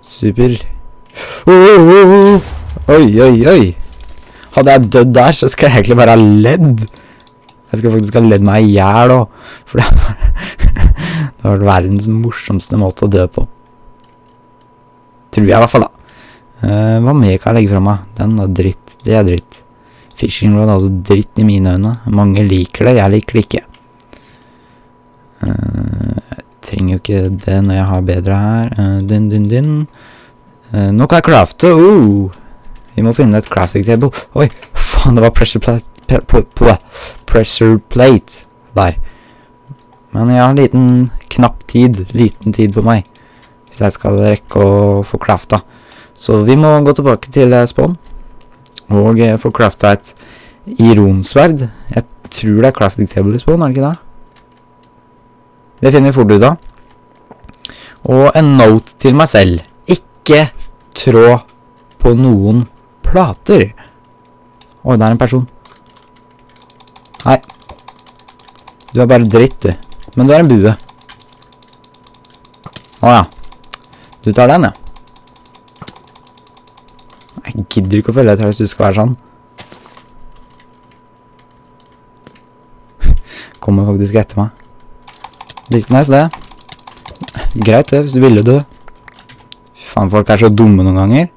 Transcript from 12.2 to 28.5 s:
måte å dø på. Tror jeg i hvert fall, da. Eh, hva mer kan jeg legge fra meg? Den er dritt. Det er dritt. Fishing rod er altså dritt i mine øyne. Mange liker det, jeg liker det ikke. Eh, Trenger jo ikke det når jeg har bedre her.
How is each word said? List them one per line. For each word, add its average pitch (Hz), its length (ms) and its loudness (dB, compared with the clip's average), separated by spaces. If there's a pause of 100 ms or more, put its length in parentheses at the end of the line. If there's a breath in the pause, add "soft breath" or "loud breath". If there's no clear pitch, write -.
måte 98 240 -4
å 101 80 -2
dø 90 160 0
på. - 160 -4 (1800)
Tror 107 160 -2
jeg 95 80 2
i 104 80 2
hvert - 140 -4
fall, 123 100 0
da. - 140 -20 (600 soft breath)
Eh, 107 460 -2
hva 139 100 0
mer 98 240 2
kan 110 140 -2
jeg 117 80 2
legge 104 140 0
fra 95 80 0
meg? 98 240 -4 (100)
Den 107 240 -2
er 98 80 -4 (120)
dritt. - 340 -6 (100)
Det 110 100 0
er 104 120 0
dritt. - 340 -6 (580 soft breath)
Fishing 104 380 -2
rod 107 80 0
er 107 100 0
altså 95 160 -2 (200)
dritt 101 280 -2
i 110 80 2
mine 95 300 0
øyne. 107 160 -4 (180)
Mange 101 360 0
liker 95 420 -2
det, 127 80 2
jeg 98 160 0
liker 110 240 -2
det 107 80 0
ikke. - 160 -10 (1800 soft breath)
Eh, - 720 -8 (520)
Trenger 95 260 -4
jo 92 60 -6
ikke 101 200 -4 (200)
det 98 240 -4
når 95 140 -2
jeg 95 100 -2
har 92 160 -2
bedre 92 380 -4
her. 113 340 -4